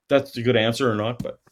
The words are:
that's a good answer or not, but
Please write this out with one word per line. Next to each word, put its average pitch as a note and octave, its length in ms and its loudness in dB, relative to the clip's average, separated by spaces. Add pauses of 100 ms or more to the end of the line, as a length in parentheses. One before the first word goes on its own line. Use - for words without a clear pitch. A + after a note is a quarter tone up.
(260)
that's - 120 -18
a A#2+ 40 -4
good A#2 160 2
answer A#2 340 2
or G#2+ 40 -2
not, A2 280 -4
but - 160 -12 (120)